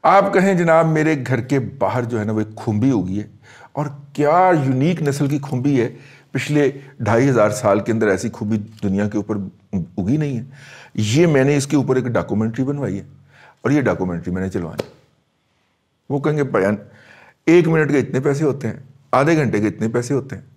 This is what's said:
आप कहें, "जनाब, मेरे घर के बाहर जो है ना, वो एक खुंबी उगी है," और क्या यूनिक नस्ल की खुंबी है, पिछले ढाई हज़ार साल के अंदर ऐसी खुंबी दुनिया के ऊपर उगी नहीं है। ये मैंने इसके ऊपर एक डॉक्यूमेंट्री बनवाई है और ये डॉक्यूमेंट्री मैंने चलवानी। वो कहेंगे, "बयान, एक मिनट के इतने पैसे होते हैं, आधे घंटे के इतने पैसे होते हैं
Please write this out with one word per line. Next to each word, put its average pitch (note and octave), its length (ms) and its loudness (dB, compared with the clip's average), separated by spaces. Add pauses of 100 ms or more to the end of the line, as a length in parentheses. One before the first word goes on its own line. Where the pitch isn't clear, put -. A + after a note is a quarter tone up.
आप G3 300 4
कहें, F#3+ 240 4
"जनाब, E3 280 4
मेरे D#3 300 2
घर B2+ 240 -2
के C#3 180 -2
बाहर A2 460 -2
जो A2+ 140 -4
है G#2+ 60 -2
ना, A2 80 -2
वो G#2+ 80 0
एक G#2+ 140 -6
खुंबी A2+ 360 0
उगी F#2+ 280 -2
है," G#2+ 120 -10 (460)
और C#3+ 260 -8 (120)
क्या E3+ 380 4
यूनिक D3 500 0
नस्ल C#3+ 260 0
की C#3+ 100 -2
खुंबी C3+ 380 -2
है, A2+ 200 -2 (360)
पिछले C#3 480 0 (220)
ढाई A2+ 240 2
हज़ार A2 240 4
साल G#2 300 2
के A2+ 120 -4
अंदर A2 160 0
ऐसी F#2+ 200 0
खुंबी G#2+ 300 -4
दुनिया G#2 500 -4
के G#2+ 100 -4
ऊपर G2+ 320 -6 (480)
उगी A2 200 0
नहीं C#3+ 180 -4
है। A2 100 -8 (500)
ये A2+ 300 2
मैंने C#3+ 300 4
इसके C#3 200 -2
ऊपर C3 220 2
एक A#2 60 -2
डॉक्यूमेंट्री A2+ 600 -2
बनवाई C3+ 300 -4
है - 300 -14 (400)
और B2+ 80 2
ये D3 100 2
डॉक्यूमेंट्री F2+ 500 -2
मैंने F#2 160 -4
चलवानी। F2 360 -8 (1300)
वो C#3 100 -2
कहेंगे, D3 220 0
"बयान, G#2 360 0 (680)
एक E3 180 6
मिनट D#3 260 2
के C#3+ 60 4
इतने C3 220 -2
पैसे C#3+ 240 0
होते A#2+ 240 -2
हैं, - 160 -10 (300)
आधे D3 220 4
घंटे G#2+ 240 0
के G#2+ 60 0
इतने A2 220 -2
पैसे A#2+ 260 -2
होते - 220 -6
हैं - 80 -18 (120)